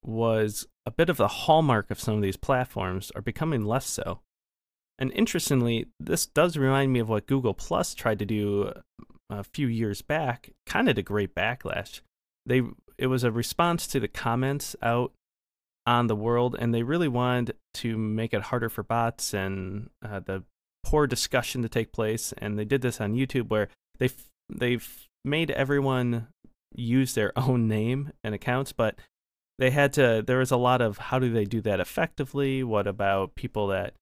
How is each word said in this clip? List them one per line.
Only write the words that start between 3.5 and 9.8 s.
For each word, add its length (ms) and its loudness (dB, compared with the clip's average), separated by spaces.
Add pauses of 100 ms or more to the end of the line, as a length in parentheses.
less 200 0
so. 360 -6 (760)
And 160 -4
interestingly, 760 0 (120)
this 260 -2
does 320 2
remind 340 2
me 80 4
of 100 -2
what 180 0
Google 260 2
Plus 400 -2
tried 260 -2
to 60 -2
do 480 0 (560)
a 140 -8
few 240 -4
years 340 -2